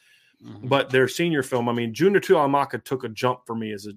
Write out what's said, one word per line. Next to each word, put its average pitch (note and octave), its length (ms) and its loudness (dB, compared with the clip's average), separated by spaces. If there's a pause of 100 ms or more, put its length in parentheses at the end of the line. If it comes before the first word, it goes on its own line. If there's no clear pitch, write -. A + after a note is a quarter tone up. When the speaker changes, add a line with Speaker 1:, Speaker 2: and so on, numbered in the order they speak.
(440)
Speaker 1:
Mm-hmm. A2+ 220 -14
Speaker 2:
But C3 240 2
their B2+ 160 4
senior D#3+ 380 0
film, A#2+ 240 -2
I A#2+ 40 0
mean, A#2 220 -2
Junior F3+ 260 4
Tuihalamaka C#3 640 2
took C3 200 -6
a A#2 40 -6
jump B2 380 -2
for A#2 80 -8
me A2+ 180 -6
as G#2 140 -12
a, G#2 100 -14